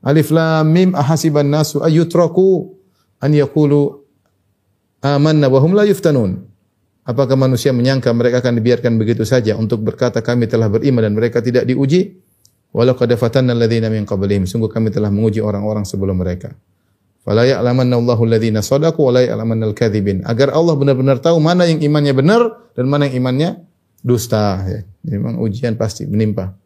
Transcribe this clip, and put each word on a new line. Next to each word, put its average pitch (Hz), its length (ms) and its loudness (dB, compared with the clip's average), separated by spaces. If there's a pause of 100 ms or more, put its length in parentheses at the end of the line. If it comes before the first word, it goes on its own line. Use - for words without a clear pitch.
Alif 147 240 2
Lam 160 400 2
Mim, 185 240 2
ahasiban 147 560 0
nasu 147 320 -2
ayyutraku 170 960 0 (400)
an 147 160 0
yaqulu 143 720 0 (960)
amanna 143 480 2
wa 135 80 4
hum 160 160 2
la 208 80 4
yuftanun. 143 640 0 (600)
Apakah 127 280 0
manusia 131 400 2
menyangka 123 400 0
mereka 120 240 2
akan 120 200 0
dibiarkan 117 440 0
begitu 110 240 0
saja 107 320 0
untuk 110 240 -2
berkata, 110 400 -2
"Kami 120 240 0
telah 113 240 0
beriman," 117 360 0
dan 104 80 0
mereka 113 280 0
tidak 120 240 -4
diuji? 139 560 -2 (480)
"Wa 120 160 0
laqad 123 320 0
fatanna 123 360 0
alladhina 113 360 0
min 107 160 -4
qablihim." 98 400 -2
Sungguh 113 240 -4
kami 113 240 -2
telah 107 160 -2
menguji 107 320 0
orang-orang 104 400 -4
sebelum 95 400 -4
mereka. 90 320 -6 (720)
"Fala 104 160 2
ya'lamanna 123 560 0
Allahu 117 280 0
alladhina 113 360 0
sadaqu 156 400 0
wa 131 80 4
la 123 160 4
ya'lamanna 110 440 -4
al-kadhibin." 104 560 -2
Agar 135 280 0
Allah 160 200 2
benar-benar 135 440 0
tahu 165 200 2
mana 175 280 2
yang 160 160 0
imannya 147 320 2
benar 180 280 4 (320)
dan 123 160 -2
mana 143 200 0
yang 127 120 -4
imannya 131 280 0 (520)
dusta. 104 640 0
Ya. 104 140 -6 (260)
Memang 117 360 -6
ujian 113 320 -4
pasti 107 320 -6
menimpa. 101 480 -2 (120)